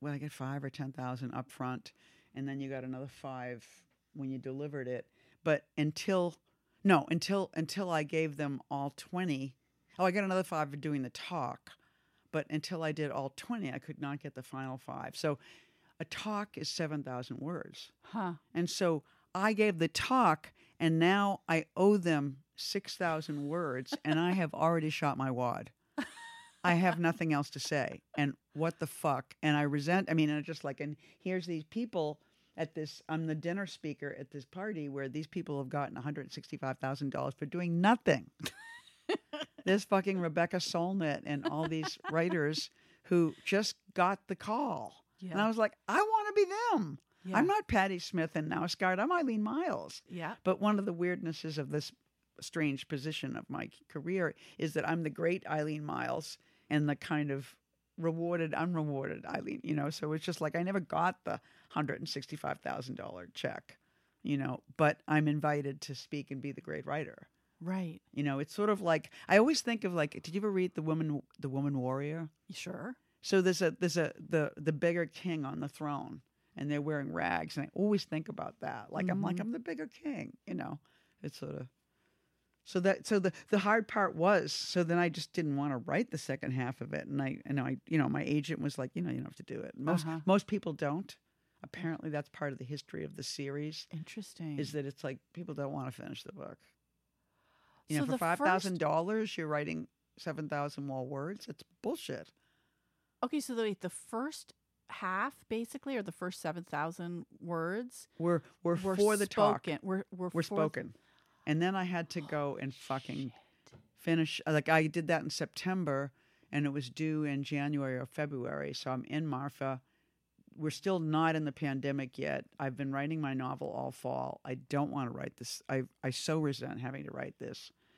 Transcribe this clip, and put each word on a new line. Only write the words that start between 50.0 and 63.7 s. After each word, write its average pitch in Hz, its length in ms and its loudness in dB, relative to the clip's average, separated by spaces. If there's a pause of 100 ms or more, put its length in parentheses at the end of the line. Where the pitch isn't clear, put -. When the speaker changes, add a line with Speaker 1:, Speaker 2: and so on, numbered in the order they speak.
Speaker 2:
Yeah. 170 260 -6 (100)
Speaker 1:
But 180 160 4
one 208 180 4
of 196 80 0
the 180 80 -2
weirdnesses 165 640 -2
of 139 120 -4
this 147 200 -2 (500)
strange 147 460 0
position 151 500 -4
of - 140 -8
my - 200 -6 (180)
career 165 460 -2 (240)
is 156 160 -2
that 156 140 2
I'm 165 140 2
the 156 80 0
great 170 380 0
Eileen 151 360 -2
Myles 127 540 -4 (320)
and 147 180 6
the 143 60 2
kind 147 380 -2
of 139 240 -6 (420)
rewarded, 165 540 0
unrewarded 151 760 0
Eileen, - 380 -4
you 151 100 0
know? 147 160 0
So 151 220 -4
it's 156 120 -4
just 170 160 -4
like, 156 140 -2
I 170 80 0
never 196 160 0
got 175 460 0
the - 160 -4 (300)
hundred - 280 -2
and - 100 -8
sixty-five 143 520 -6
thousand 131 360 -6
dollar 90 380 -10
check, - 440 -6 (440)